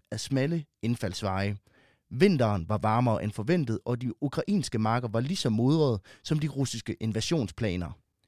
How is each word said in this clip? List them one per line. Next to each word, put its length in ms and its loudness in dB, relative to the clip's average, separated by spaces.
af 80 -6
smalle 460 0
indfaldsveje. 760 -2
Vinteren 600 4
var 80 2
varmere 460 2
end 80 -2
forventet, 540 -2
og 160 -2
de 220 -6
ukrainske 560 -2
marker 280 0
var 120 -2
lige 180 -2
så 120 0
modrede 500 4
som 160 0
de 80 0
russiske 520 -4
invasionsplaner. 1000 -2